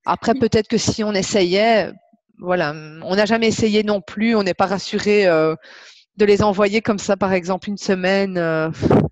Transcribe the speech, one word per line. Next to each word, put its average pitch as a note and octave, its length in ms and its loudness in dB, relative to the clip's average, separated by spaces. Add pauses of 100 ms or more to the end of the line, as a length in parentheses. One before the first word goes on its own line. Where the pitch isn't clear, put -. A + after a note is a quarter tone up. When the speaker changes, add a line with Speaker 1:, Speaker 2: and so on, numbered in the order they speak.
Speaker 1:
Après, F3+ 280 -2
Speaker 2:
Oui. C4 40 -6
Speaker 1:
peut-être A3 300 0
que A3+ 100 0
si - 240 -2
on G#3 100 -4
essayait, G3 800 0 (460)
voilà, F3 340 -2 (300)
on F#3 140 -2
n'a G#3 100 4
jamais A3+ 220 2
essayé G#3+ 340 2
non G#3 180 0
plus. A3+ 360 -2
On G3+ 80 0
n'est F3 100 -2
pas G3 120 0
rassuré, G3+ 600 0
euh, D#3+ 300 2 (600)
de G#3+ 80 2
les G3+ 200 4
envoyer G#3 360 2
comme G#3 200 -2
ça, G3+ 160 -2
par F#3+ 160 0
exemple, F#3 360 -4
une G3+ 80 -6
semaine. F#3+ 640 -2
Euh, D#3+ 320 -2 (420)